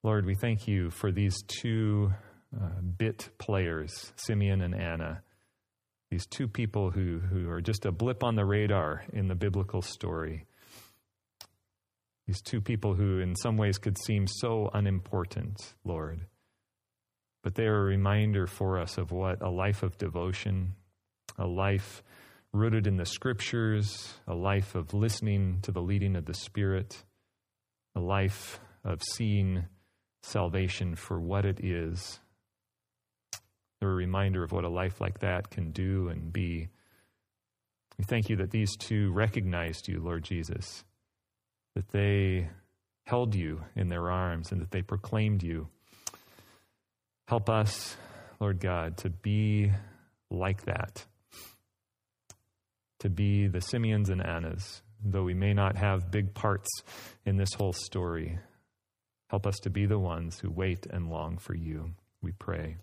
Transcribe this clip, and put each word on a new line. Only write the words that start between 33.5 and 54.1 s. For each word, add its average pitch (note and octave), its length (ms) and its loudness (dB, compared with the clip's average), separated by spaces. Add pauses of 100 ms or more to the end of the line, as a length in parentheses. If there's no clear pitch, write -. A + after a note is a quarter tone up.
They're G2 120 2
a F#2 40 2
reminder F#2 480 2
of E2 80 -2
what F2+ 140 0
a F2 40 0
life F#2 320 -2
like F#2 200 -2
that F#2 300 0
can E2+ 200 -4
do F#2 380 0
and D#2+ 240 -6
be. F2 380 -2 (1300)
We G2 80 -2
thank G#2+ 240 0
you A2 80 0
that F#2+ 140 0
these G#2+ 260 0
two G#2 360 0
recognized F2+ 760 0
you, E2+ 140 -4
Lord E2 240 -4
Jesus, E2 580 -6 (920)
that F#2+ 140 -6
they G2 580 2 (560)
held B2 300 0
you D#2+ 260 -2 (160)
in F2+ 140 0
their F2 200 -2
arms F2+ 400 -2
and F#2 120 -2
that F2+ 80 -8
they F#2+ 120 -2
proclaimed G#2+ 600 0
you. D#2+ 260 -4 (1600)
Help A2+ 220 2
us, G#2+ 460 2 (440)
Lord G2 180 2
God, F2 400 -2
to - 120 -4
be G#2 600 2 (600)
like F#2+ 340 -2
that, F2 400 -4 (2000)
to G2+ 100 0
be G2+ 360 4
the F2+ 140 2
Simeons G#2+ 480 2
and F#2 160 0